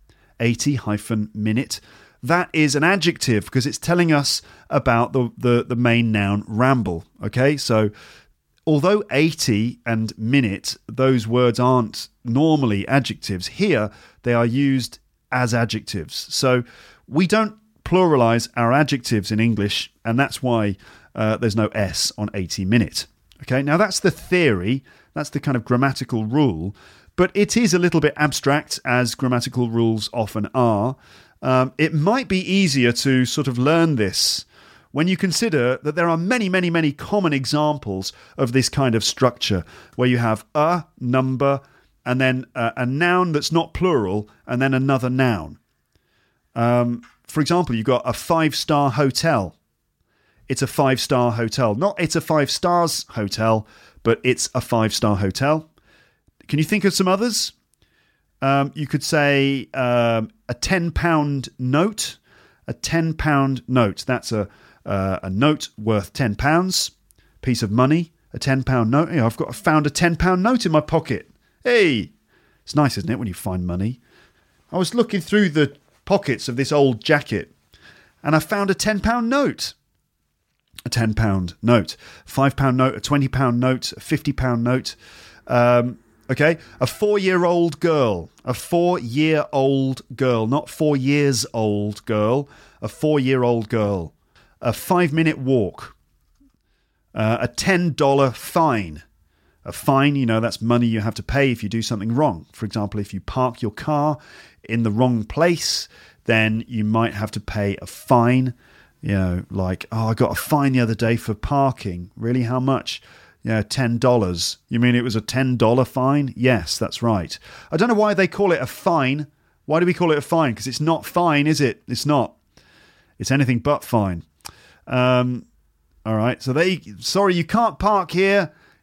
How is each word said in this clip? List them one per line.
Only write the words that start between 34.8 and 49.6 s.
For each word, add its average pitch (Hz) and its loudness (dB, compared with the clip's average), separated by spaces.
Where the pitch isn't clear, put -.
when 156 0
you 185 0
consider 156 0
that 151 -4
there 170 0
are 165 0
many, 196 0
many, 180 0
many 165 0
common 180 -2
examples 135 -2
of 120 -2
this 127 2
kind 131 0
of 113 0
structure, - 0
where 127 0
you 123 2
have 113 -2
a 160 0
number 131 0
and 127 0
then, 131 0
uh, 117 -2
a 127 -2
noun 175 0
that's 147 -2
not 165 0
plural 107 0
and 123 -2
then 135 2
another 131 0
noun. 123 -2
Um, 120 0
for 156 -2
example, 170 0
you've 110 -4
got 127 2
a 123 -2
five-star 151 0
hotel. 135 0